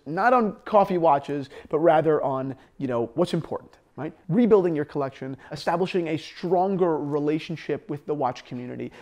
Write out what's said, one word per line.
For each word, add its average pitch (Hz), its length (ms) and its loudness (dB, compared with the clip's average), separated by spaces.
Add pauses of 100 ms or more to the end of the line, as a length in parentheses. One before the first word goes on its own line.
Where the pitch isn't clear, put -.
not 190 280 0
on 233 220 2 (100)
coffee 190 340 4
watches, 143 500 0 (200)
but 151 100 0
rather 156 420 4
on, 135 340 -4 (220)
you 139 100 -6
know, 120 280 -2
what's 175 180 0
important. - 440 -6 (200)
Right? 151 160 -8 (160)
Rebuilding 196 440 4
your 147 120 -2
collection, 135 500 -6 (160)
establishing 175 560 -2
a 151 100 -4
stronger 180 800 0
relationship 147 920 -4
with 147 160 -8
the 151 80 -2
watch 131 320 -4
community. 123 460 -10 (100)